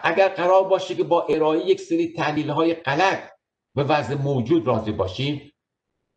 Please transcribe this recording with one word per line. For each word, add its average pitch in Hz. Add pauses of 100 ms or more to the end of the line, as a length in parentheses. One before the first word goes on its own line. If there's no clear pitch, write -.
اگر 185
قرار 185
باشه 180
که 165
با 165
ارائهٔ 156
یک 190
سری 165
تحلیل‌های 151
غلط 160 (560)
به 139
وضع 139
موجود 139
راضی 110
باشیم 127 (640)